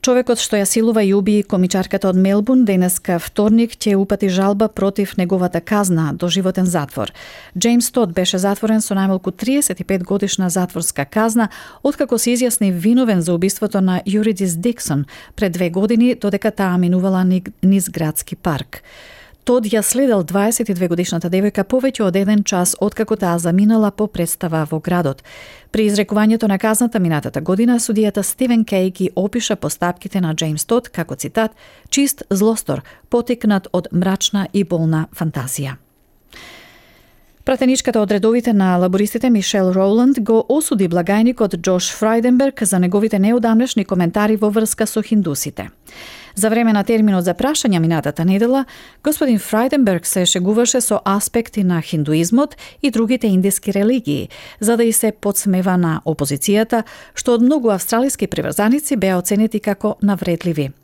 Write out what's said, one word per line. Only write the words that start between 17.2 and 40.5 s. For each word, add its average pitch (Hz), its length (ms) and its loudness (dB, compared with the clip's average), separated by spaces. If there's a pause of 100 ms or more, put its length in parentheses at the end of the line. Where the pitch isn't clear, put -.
ни-, 185 200 2 (200)
низ 190 260 2
градски 160 460 -6
парк. - 460 -6 (600)
Тод 240 220 2
ја 214 160 0
следел 240 420 2
дваесет 202 460 -2
и 196 40 -2
две 180 140 -2
годишната 170 420 -2
девојка 190 360 0
повеќе 254 400 0
од 180 100 0
еден 202 280 2
час 180 340 -2
откако 214 400 -2
таа 170 220 -2
заминала 202 520 2
по 214 160 -4
представа 160 640 -4
во 160 100 -4
градот. 170 440 -2 (480)
При 214 180 0
изрекувањето 214 580 0
на 196 120 0
казната 226 400 0
минатата 156 420 -2
година, 226 380 2
судијата 214 420 0
Стивен 233 440 0
Кей 190 260 0
ги 185 240 -4
опиша 208 400 -2
постапките 175 680 -4
на 160 140 -2
Джеймс 156 300 -4
Тод 247 240 -2
како, - 260 -8
цитат, 220 360 -4 (380)
"чист - 400 -2
злостор, 202 540 0 (260)
потикнат 233 640 0
од 180 180 -2
мрачна 190 600 0
и 202 100 2
болна 160 520 0
фантазија". 139 580 -6 (1700)
Пратеничката 254 540 0
од 208 120 0
редовите 220 420 2
на 190 240 2
лабористите 202 520 0
Мишел 196 440 2
Роланд 226 460 2
го 226 300 2
осуди 254 400 0